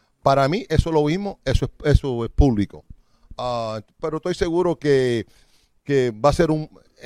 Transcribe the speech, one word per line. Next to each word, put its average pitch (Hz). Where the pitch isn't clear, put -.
para 139
mí, 185
eso 160
lo 151
vimos, 190
eso 135
es, -
eso 127
es 110
público. 101
Ah, 113
pero 156
estoy 175
seguro 175
que, 127
que 131
va 110
a 143
ser 160
un, 156